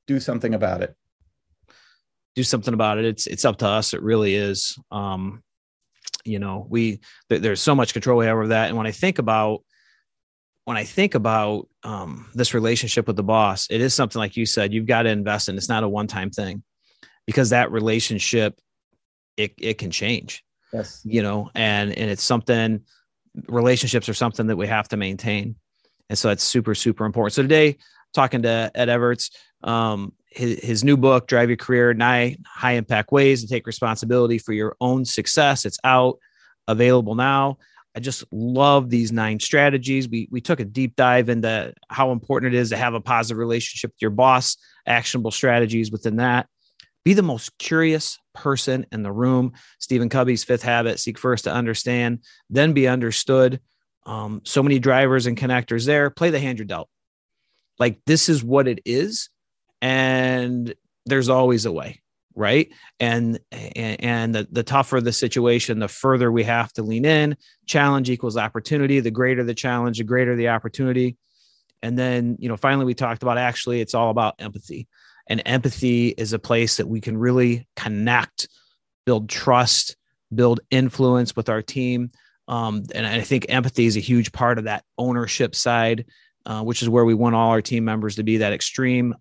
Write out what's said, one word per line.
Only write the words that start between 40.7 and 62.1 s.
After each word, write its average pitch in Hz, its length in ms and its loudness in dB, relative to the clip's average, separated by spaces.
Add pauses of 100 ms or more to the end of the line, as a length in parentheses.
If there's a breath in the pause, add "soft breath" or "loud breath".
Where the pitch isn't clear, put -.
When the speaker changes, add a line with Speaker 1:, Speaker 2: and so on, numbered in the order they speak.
Speaker 2:
dive 123 340 4
into 113 440 -2 (160)
how 131 220 0
important 127 420 -2
it 123 40 2
is 120 120 0
to 107 80 -2
have 120 160 -2
a 110 80 -6
positive 113 360 -2
relationship 117 540 -4
with - 100 -18
your 110 100 0
boss, 127 460 4 (280 soft breath)
actionable 117 460 -2
strategies 113 600 2
within 110 260 -4
that. 123 300 0 (560 soft breath)
Be 185 100 6
the 196 100 6
most 131 340 -4
curious 160 640 0 (160)
person 131 560 -2
in 113 100 -6
the 101 100 -6
room. 123 420 2 (260 soft breath)
Stephen 120 300 0
Covey's 123 340 2
Fifth 123 180 0
Habit, 120 380 0
seek - 180 -6
first 123 280 -2
to 76 80 -4
understand, 120 640 -2 (300 soft breath)
then 143 240 4
be 135 140 4
understood. 127 760 2 (440)
Um, 107 380 -10
so - 180 0
many 139 160 4
drivers 131 480 2
and 117 120 -2
connectors 123 480 -2
there. 143 260 2
Play 170 180 0
the 147 100 0
hand 127 200 -6
you're 107 60 -10
dealt. 85 240 -10 (880)
Like, 120 260 0
this 156 240 4
is 143 140 2
what 131 240 2
it 120 180 -2
is. 170 440 -4 (520)
And 127 920 0 (320)
there's 127 240 0
always 123 360 4
a 104 60 -4
way, - 300 -10 (340)